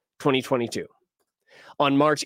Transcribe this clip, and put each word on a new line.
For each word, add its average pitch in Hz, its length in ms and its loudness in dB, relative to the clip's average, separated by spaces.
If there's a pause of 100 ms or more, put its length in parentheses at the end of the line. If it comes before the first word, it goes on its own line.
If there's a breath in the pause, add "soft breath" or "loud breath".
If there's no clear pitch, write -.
(200)
twenty 131 220 2
twenty-two. 117 460 -4 (920 loud breath)
On 139 160 2
March 151 300 2